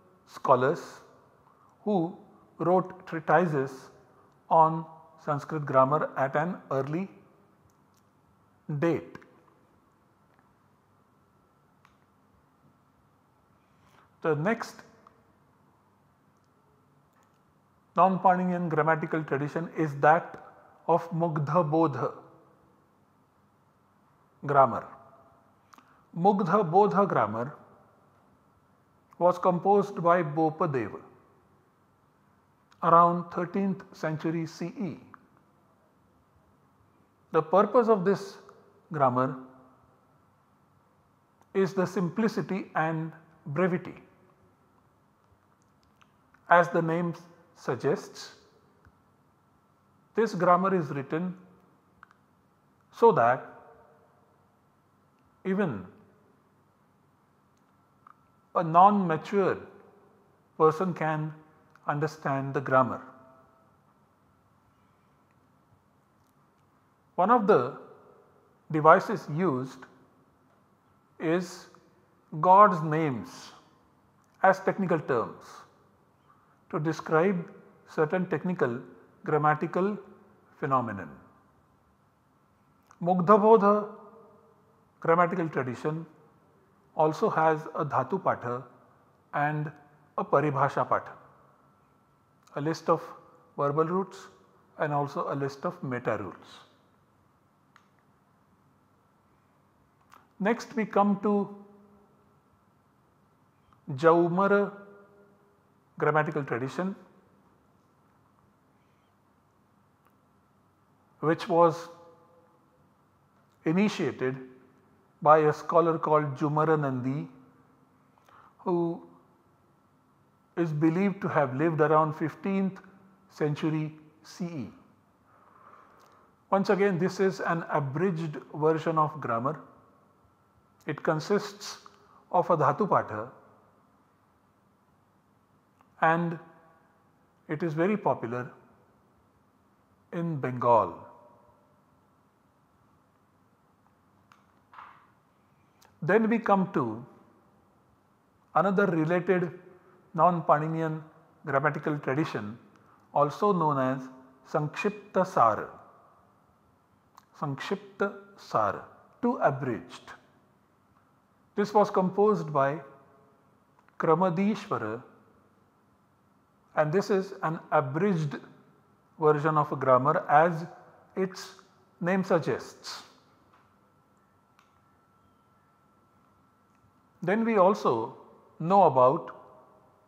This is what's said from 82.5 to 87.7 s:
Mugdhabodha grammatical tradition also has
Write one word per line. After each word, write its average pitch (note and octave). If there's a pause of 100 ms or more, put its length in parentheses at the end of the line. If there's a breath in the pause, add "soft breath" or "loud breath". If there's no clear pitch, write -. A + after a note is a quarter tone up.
Mugdhabodha G3+ (1120)
grammatical E3+
tradition D3+ (920)
also D#3
has D#3+ (120)